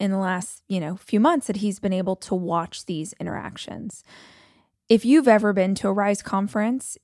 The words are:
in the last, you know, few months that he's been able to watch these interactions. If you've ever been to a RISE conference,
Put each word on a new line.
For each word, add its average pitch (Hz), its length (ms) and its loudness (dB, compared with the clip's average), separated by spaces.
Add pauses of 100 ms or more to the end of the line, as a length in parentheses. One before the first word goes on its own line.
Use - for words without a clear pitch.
in 202 100 0
the 190 60 0
last, 185 520 -4
you 190 120 -2
know, 165 160 -6
few - 240 0
months 294 280 4
that 202 80 -2
he's 202 240 -4
been 196 120 -2
able 185 240 -2
to - 180 -6
watch 170 520 -4
these 160 340 -6
interactions. - 840 -10 (840)
If 226 180 4
you've 269 220 6
ever 208 260 6
been 190 220 2
to 202 120 -2
a 196 40 0
RISE 202 280 0
conference, 214 840 -2